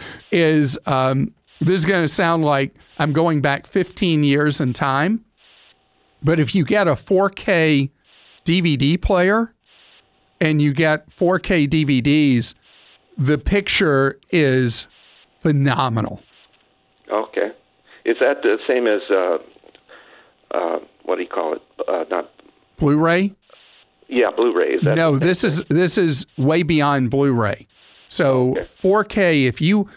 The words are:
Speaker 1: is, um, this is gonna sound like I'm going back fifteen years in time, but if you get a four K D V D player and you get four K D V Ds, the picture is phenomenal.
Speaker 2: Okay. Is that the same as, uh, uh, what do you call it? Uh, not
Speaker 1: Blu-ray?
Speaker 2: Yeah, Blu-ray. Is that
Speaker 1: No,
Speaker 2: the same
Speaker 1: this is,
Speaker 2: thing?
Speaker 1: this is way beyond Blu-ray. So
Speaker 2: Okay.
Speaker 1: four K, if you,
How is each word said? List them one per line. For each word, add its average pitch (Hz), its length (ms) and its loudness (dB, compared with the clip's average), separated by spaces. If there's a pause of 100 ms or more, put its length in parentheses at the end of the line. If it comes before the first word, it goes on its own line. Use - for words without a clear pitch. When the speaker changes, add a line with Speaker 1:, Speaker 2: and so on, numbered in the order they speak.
(300)
Speaker 1:
is, 156 560 2
um, 135 460 -2 (280)
this 180 180 0
is 160 80 -2
gonna 180 220 0
sound 170 360 0
like 139 300 -2 (240)
I'm 147 160 0
going 160 260 0
back 139 260 -2
fifteen 175 580 0
years 147 360 2
in 127 140 -2
time, 151 500 -2 (960)
but 160 160 0
if 143 160 0
you 175 100 2
get 208 220 0
a 147 80 2
four 190 360 0
K 156 600 0 (540)
D 175 160 0
V 165 160 0
D 143 220 0
player 202 560 0 (840)
and 151 220 0
you 147 140 2
get 156 360 -2
four 180 280 0
K 165 280 0
D 151 180 0
V 135 180 0
Ds, 143 520 2 (640)
the 147 220 0
picture 165 880 0
is 131 580 0 (540)
phenomenal. 135 840 0 (880)
Speaker 2:
Okay. 104 420 -4 (520)
Is 117 160 0
that 143 220 0
the 110 160 2 (100)
same 127 180 0
as, 107 140 0 (100)
uh, 90 280 0 (1160)
uh, 82 260 -4 (240)
what 92 120 -4
do 90 60 -4
you 90 60 -10
call 80 260 -6
it? - 80 -10 (260)
Uh, 87 220 -4
not - 200 -6 (460)
Speaker 1:
Blu-ray? 165 560 0 (760)
Speaker 2:
Yeah, 120 280 0
Blu-ray. 101 380 0
Is - 80 -2
that 143 120 2
Speaker 1:
No, 165 220 2
Speaker 2:
the 131 40 -2
same 160 80 0
Speaker 1:
this 185 160 0
is, 160 180 0
Speaker 2:
thing? - 40 -14 (120)
Speaker 1:
this 180 200 0
is 156 280 0 (100)
way 156 260 0
beyond 143 480 0
Blu-ray. 123 560 0 (440)
So 131 400 2
Speaker 2:
Okay. - 140 -4
Speaker 1:
four 202 400 0
K, 170 420 2
if - 160 -2
you, 202 340 2